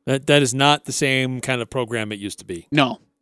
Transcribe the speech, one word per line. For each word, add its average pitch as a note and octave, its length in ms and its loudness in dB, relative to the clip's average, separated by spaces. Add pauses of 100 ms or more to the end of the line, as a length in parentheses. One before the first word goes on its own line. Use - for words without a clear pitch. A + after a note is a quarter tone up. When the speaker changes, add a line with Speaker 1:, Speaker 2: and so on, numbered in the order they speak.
Speaker 1:
That, C3+ 220 0
that D3 120 6
is B2 140 2
not C#3+ 300 4
the B2 80 -8
same C3 500 0
kind B2+ 180 -2
of A2+ 80 -6
program A2+ 440 -4
it G2+ 80 -8
used G2 180 -8
to - 80 -18
be. E2+ 240 -10
Speaker 2:
No. C#3+ 300 -2 (220)